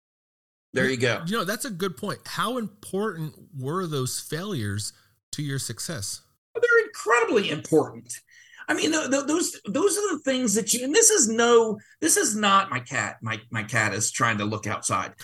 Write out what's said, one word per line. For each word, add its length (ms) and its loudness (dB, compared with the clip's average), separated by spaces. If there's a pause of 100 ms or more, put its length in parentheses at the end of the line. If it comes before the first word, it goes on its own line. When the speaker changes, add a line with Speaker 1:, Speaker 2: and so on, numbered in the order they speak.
(720)
Speaker 1:
there 160 2
you 80 -2
go. 300 2
Speaker 2:
You 100 -2
know, 60 0
that's 220 -4
a 60 -6
good 260 -6
point. 280 -8
How 320 -4
important 800 -6 (200)
were 300 -4
those 340 -4
failures 760 -6 (400)
to 100 -6
your 160 -4
success? 640 -8 (340)
Speaker 1:
They're 300 4
incredibly 680 2
important. 600 0 (580)
I 40 2
mean, 180 0
th-, 180 0
th-, 160 2
those, 400 -2
those 320 2
are 180 -2
the 100 -8
things 300 0
that 180 0
you, 100 -2
and 100 -2
this 160 8
is 200 4
no, 500 4 (220)
this 160 2
is 180 0
not 340 4
my 120 -2
cat. 400 -4
My, 180 -4 (100)
my 140 -4
cat 300 0
is 180 -2
trying 280 2
to 60 0
look 220 -4
outside, 460 -2 (100)